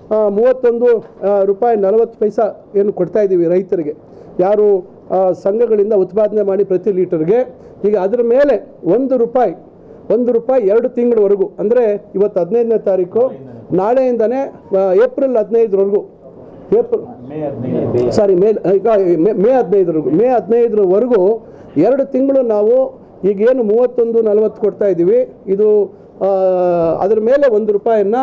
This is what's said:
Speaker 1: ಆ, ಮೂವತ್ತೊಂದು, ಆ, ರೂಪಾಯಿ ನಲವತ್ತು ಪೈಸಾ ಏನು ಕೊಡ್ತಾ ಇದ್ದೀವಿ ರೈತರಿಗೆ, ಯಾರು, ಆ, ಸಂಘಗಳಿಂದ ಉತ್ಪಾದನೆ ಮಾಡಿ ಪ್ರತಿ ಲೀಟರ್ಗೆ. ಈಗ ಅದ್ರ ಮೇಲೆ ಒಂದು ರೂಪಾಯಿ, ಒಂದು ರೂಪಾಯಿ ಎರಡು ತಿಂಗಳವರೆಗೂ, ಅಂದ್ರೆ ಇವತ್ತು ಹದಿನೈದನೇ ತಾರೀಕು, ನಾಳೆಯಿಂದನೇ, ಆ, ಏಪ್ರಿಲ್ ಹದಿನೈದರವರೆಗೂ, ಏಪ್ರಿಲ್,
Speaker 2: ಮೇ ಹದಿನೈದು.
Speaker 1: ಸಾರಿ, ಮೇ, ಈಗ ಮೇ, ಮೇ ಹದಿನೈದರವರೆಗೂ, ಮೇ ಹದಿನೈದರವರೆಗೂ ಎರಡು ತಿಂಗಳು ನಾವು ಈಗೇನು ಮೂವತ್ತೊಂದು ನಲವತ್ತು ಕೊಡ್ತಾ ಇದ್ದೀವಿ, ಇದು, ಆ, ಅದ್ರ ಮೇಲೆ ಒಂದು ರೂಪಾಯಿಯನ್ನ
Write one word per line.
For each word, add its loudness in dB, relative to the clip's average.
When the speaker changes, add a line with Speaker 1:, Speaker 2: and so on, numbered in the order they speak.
Speaker 1:
ಆ, 0
ಮೂವತ್ತೊಂದು, 2
ಆ, -2
ರೂಪಾಯಿ 0
ನಲವತ್ತು 0
ಪೈಸಾ -4
ಏನು 0
ಕೊಡ್ತಾ -2
ಇದ್ದೀವಿ 2
ರೈತರಿಗೆ, -2
ಯಾರು, 2
ಆ, 0
ಸಂಘಗಳಿಂದ 0
ಉತ್ಪಾದನೆ 0
ಮಾಡಿ 0
ಪ್ರತಿ 0
ಲೀಟರ್ಗೆ. -2
ಈಗ 2
ಅದ್ರ 0
ಮೇಲೆ 0
ಒಂದು 0
ರೂಪಾಯಿ, 0
ಒಂದು 0
ರೂಪಾಯಿ 0
ಎರಡು 2
ತಿಂಗಳವರೆಗೂ, 0
ಅಂದ್ರೆ -2
ಇವತ್ತು -2
ಹದಿನೈದನೇ 0
ತಾರೀಕು, -2
ನಾಳೆಯಿಂದನೇ, 0
ಆ, 0
ಏಪ್ರಿಲ್ 0
ಹದಿನೈದರವರೆಗೂ, 0
ಏಪ್ರಿಲ್, -6
Speaker 2:
ಮೇ -8
ಹದಿನೈದು. -4
Speaker 1:
ಸಾರಿ, 2
ಮೇ, 2
ಈಗ -2
ಮೇ, 0
ಮೇ 2
ಹದಿನೈದರವರೆಗೂ, 0
ಮೇ 2
ಹದಿನೈದರವರೆಗೂ 0
ಎರಡು 2
ತಿಂಗಳು 0
ನಾವು 0
ಈಗೇನು 0
ಮೂವತ್ತೊಂದು 0
ನಲವತ್ತು 0
ಕೊಡ್ತಾ -2
ಇದ್ದೀವಿ, 0
ಇದು, 2
ಆ, -2
ಅದ್ರ 0
ಮೇಲೆ 2
ಒಂದು 0
ರೂಪಾಯಿಯನ್ನ 0